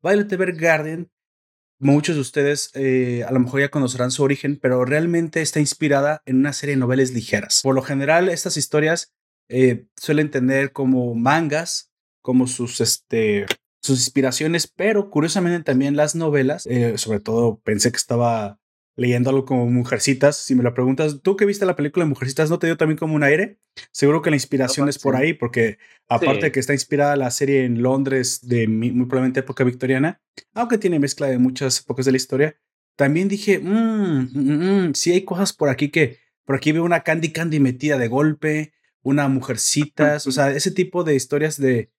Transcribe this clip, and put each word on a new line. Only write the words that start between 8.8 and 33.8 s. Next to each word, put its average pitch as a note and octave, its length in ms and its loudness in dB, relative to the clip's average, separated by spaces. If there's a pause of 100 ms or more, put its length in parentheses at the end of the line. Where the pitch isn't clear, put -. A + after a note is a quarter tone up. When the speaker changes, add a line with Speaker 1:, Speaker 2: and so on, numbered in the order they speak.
Speaker 1:
eh, B2+ 380 2 (100)
suelen D3+ 340 0
tener C3+ 420 0
como B2+ 420 0
mangas, D3 760 -2 (300)
como B2+ 240 2
sus, A#2+ 340 -6
este, G#2 680 0 (360)
sus C3+ 160 0
inspiraciones, C#3+ 680 -2
pero G3+ 440 -2
curiosamente E3+ 540 0
también C#3 320 2
las D3+ 180 0
novelas, D3+ 520 0
eh, A#2 320 0
sobre G#2+ 220 -4
todo A2+ 400 0
pensé A2 300 0
que A#2+ 60 -8
estaba A#2 640 -2 (380)
leyendo B2 340 0
algo C3+ 160 0
como B2 200 0
Mujercitas. B2+ 680 2
Si - 180 -2
me B2 80 4
lo A#2+ 120 0
preguntas, C3+ 480 0
¿tú G3 140 2
que G3+ 100 2
viste G3+ 180 0
la F3+ 100 0
película D3+ 300 -2
de D3+ 60 0
Mujercitas, C3+ 400 -2
no E3+ 80 0
te E3+ 80 -2
dio E3 100 0
también D#3 220 0
como D#3+ 160 -4
un D3 80 0
aire? D#3+ 360 2 (340)
Seguro D3 280 2
que E3 80 -2
la D3+ 80 2
inspiración C3 500 -2
Speaker 2:
Capaz C#3 100 -2
Speaker 1:
es - 60 -18
por B2+ 140 0
Speaker 2:
sí. C3 60 0
Speaker 1:
ahí, E3 100 0
porque A#2 460 -2 (300)
aparte A#2+ 320 0
Speaker 2:
Sí. - 20 -2
Speaker 1:
de D3 100 0
que C3+ 80 0
está C#3+ 140 -2
inspirada C#3+ 420 0
la C3 140 -2
serie C3+ 340 0
en A#2+ 180 -2
Londres C3 640 -2
de A#2 200 0
mi-, A2 240 0
muy B2 160 0
probablemente C3 340 0
época C3 240 -4
victoriana, C3 560 -2 (320)
aunque A#3 240 0
tiene F3 220 0
mezcla C#3 300 -2
de B2+ 100 0
muchas B2+ 420 0
épocas B2+ 240 -6
de C3+ 80 4
la C3 60 2
historia, C#3 380 0 (400)
también D#3 320 2
dije, G3+ 300 0
"Mm, D#3 120 -6
mm, G3+ 640 0